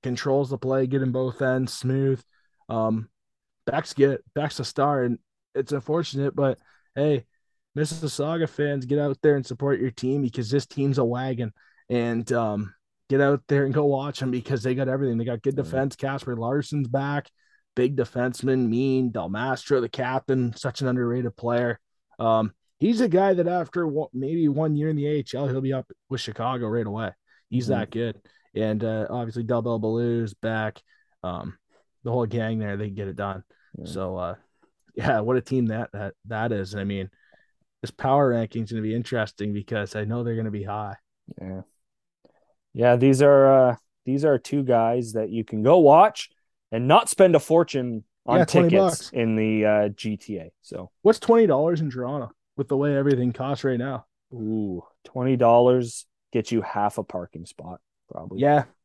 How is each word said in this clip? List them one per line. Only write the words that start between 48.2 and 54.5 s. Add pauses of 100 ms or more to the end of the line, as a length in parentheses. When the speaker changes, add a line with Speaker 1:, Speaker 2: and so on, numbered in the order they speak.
Speaker 2:
on
Speaker 1:
Yeah,
twenty
Speaker 2:
tickets
Speaker 1:
bucks.
Speaker 2:
in
the,
uh,
G
T
A. (120)
So (120)
Speaker 1:
What's
twenty
dollars
in
Toronto (260)
with
the
way
everything
costs
right
now? (260)
Speaker 2:
Ooh, (220)